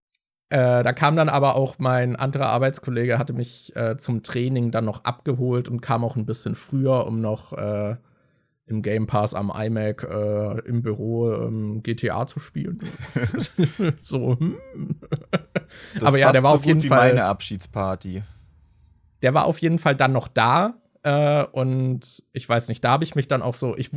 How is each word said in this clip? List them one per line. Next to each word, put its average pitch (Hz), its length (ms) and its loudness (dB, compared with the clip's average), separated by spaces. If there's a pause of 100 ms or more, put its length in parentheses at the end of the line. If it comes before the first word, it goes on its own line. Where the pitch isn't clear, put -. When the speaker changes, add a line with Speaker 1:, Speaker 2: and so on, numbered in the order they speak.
(480)
Speaker 1:
Äh, 123 340 4
da 120 120 2
kam 147 220 2
dann 156 120 4
aber 139 280 2
auch 135 220 -2
mein 123 380 0
anderer 135 320 -2
Arbeitskollege, 123 680 0
hatte 139 140 -2
mich, - 420 -8
äh, 113 220 -2
zum 117 260 -4
Training 123 480 0
dann 113 140 0
noch 107 200 -4
abgeholt 123 640 -2
und 120 120 -4
kam 120 240 0
auch 113 120 -4
ein 110 100 -4
bisschen 117 280 -6
früher, 131 520 0
um 113 140 -4
noch, 107 340 -4
äh, 104 420 -4 (720)
im 107 160 -4
Game 107 240 -2
Pass 107 280 0
am 101 200 -4
iMac, 110 500 -4
äh, 104 560 -4
im 120 220 -2
Büro, 117 500 -2
ähm, 110 500 -4
G 117 140 -4
T 113 140 -2
A 113 160 -2
zu - 140 -10
spielen. - 380 -8 (640)
<laughs> 165 600 -2
So, 127 360 -2
hm. 160 180 -2 (1400)
Speaker 2:
Das 160 100 -6
Speaker 1:
Aber 139 140 6
ja, 135 100 6
Speaker 2:
fast 135 80 6
Speaker 1:
der 127 80 6
war 139 80 8
Speaker 2:
so 147 40 8
Speaker 1:
auf 143 80 2
jeden 156 140 6
Speaker 2:
gut 151 60 0
wie 139 40 0
Speaker 1:
Fall 127 200 8
Speaker 2:
meine 120 160 4
Abschiedsparty. 95 960 -4 (1000)
Speaker 1:
Der 127 120 2
war 156 120 4
auf 160 140 0
jeden 165 180 2
Fall 143 180 2
dann 131 160 4
noch 127 160 0
da, 156 460 2 (300)
äh, 147 400 2
und 131 760 -2 (100)
ich - 160 -8
weiß 117 200 2
nicht, 117 160 -6
da 120 80 4
hab 147 100 4
ich - 140 -6
mich 139 100 0
dann 131 160 0
auch 123 120 -2
so, 123 220 -4
ich - 200 -6